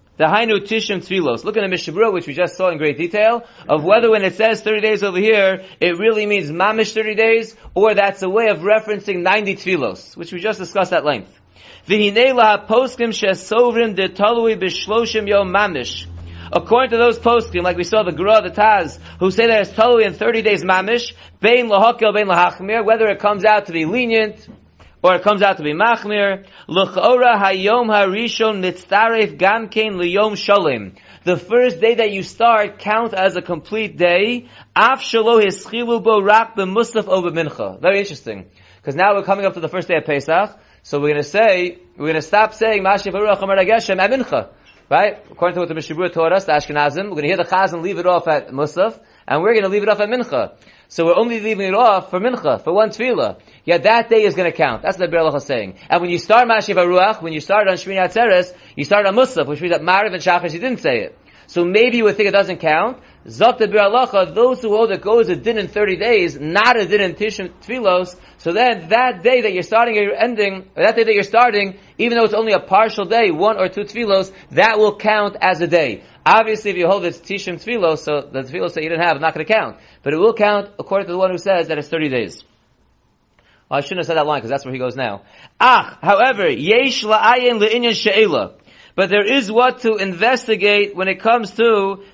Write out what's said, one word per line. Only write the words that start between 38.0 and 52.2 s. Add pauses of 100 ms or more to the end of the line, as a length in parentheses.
interesting. (360)
'Cause
now
we're
coming
up
to
the
first
day
of
Pesach, (240)
so
we're
gonna
say, (180)
we're
gonna
stop
saying,
"Mashiach
Baruch
Amar
Geshem"
at
Mincha. (400)
Right? (140)
According
to
what
the
Mishnah
Berurah
taught
us,
the
Ashkenazim,
we're
gonna
hear
the
Chazan
leave
it
off
at
Musaf, (300)
and
we're
gonna
leave
it
off
at
Mincha. (340)
So
we're
only
leaving
it
off
for